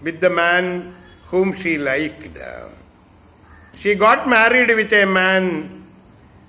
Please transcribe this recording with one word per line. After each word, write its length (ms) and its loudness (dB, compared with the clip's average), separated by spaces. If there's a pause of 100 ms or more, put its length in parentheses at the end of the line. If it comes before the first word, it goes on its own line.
with 180 -10
the 100 2
man 640 -2 (340)
whom 260 0
she 240 -4
liked. 600 -6 (1400)
She 160 0
got 340 2
married 480 4
with 160 -2
a 140 6
man 800 -2 (640)